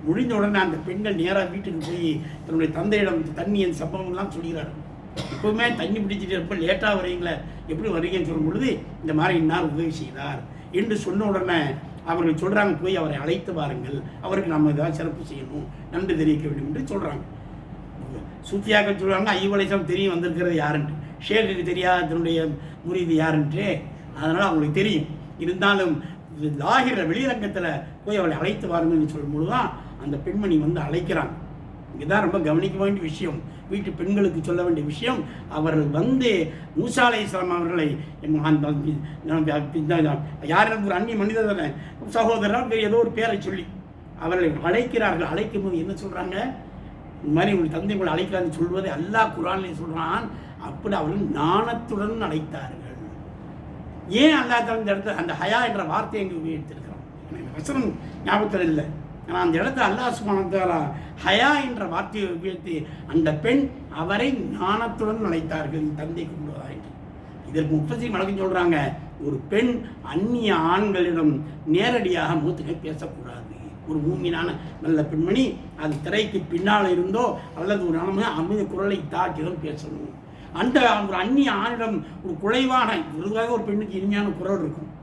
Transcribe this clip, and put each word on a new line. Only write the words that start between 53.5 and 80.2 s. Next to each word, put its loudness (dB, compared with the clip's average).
ஏன் 8
அல்லாஹ் 2
தஆலா 0
இந்த 0
இடத்துல -2
அந்த -2
ஹயா 0
என்ற -2
வார்த்தையை -2
இங்கு -4
உபயோகித்திருக்கிறான்? -8
எனக்கு -10
வசனம் -2
ஞாபகத்தில் 2
இல்லை, 2
ஆனா 0
அந்த 4
இடத்துல 2
அல்லாஹ் 0
சுப்ஹானஹு 0
வ -4
தஆலா 2
ஹயா 6
என்ற -4
வார்த்தையை -2
உபயோகித்து -4
அந்த 4
பெண் 4
அவரை 0
நாணத்துடன் 0
அழைத்தார்கள், -2
"என் -2
தந்தை -6
கும்பிடுவதா" -10
என்று. -14
இதற்கு 0
முஃபஸ்ஸிரீன் -2
விளக்கம் 0
சொல்றாங்க, 4
ஒரு -2
பெண் 4
அந்நிய 2
ஆண்களிடம் 4
நேரடியாக 2
முகத்துக்கு 0
பேசக்கூடாது. -10
ஒரு -2
மூமினான 0
நல்ல 4
பெண்மணி 2
அது -4
திரைக்கு 0
பின்னால் 4
இருந்தோ 2
அல்லது 0
ஒரு 2
அமைதி, 0
அமைதி 0
குரலை 0
தாக்கியதும் -2
பேசணும். -8